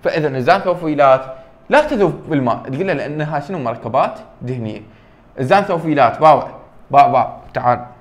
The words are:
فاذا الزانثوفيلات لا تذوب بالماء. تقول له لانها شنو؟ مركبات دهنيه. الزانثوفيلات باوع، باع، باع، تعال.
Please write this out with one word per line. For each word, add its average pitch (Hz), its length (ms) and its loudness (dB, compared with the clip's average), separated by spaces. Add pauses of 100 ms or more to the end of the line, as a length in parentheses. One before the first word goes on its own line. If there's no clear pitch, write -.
فاذا 156 240 -2
الزانثوفيلات 147 920 2 (460)
لا 269 120 4
تذوب 214 340 0 (140)
بالماء. 127 280 0
تقول 131 300 -8
له 190 60 -2
لانها 147 480 -6
شنو؟ 190 180 -10
مركبات 123 600 -4 (240)
دهنيه. 110 400 -8 (580)
الزانثوفيلات 160 800 0
باوع، 151 300 4 (400)
باع، 143 160 6
باع، 127 300 0 (180)
تعال. 123 320 -2 (140)